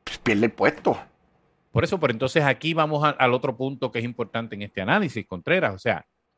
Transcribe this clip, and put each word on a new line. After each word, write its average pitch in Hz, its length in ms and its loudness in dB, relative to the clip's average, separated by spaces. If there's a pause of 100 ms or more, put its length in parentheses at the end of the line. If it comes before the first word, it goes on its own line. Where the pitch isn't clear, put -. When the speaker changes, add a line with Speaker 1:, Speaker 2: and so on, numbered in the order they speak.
Speaker 1:
pues - 140 -12
pierde 107 260 2
el 113 80 0
puesto. 156 460 0 (720)
Speaker 2:
Por 117 120 2
eso, 180 140 -2
pero 147 140 0
entonces 127 320 0
aquí 160 300 0
vamos 151 280 2
a, 151 80 4
al 127 220 4
otro 127 240 0
punto 131 340 -4
que - 100 -4
es 113 40 -4
importante 117 520 -6
en 101 60 -10
este 101 200 -8
análisis, 131 440 0
Contreras, 131 480 -2
o 92 40 -14
sea, 98 280 -2 (320)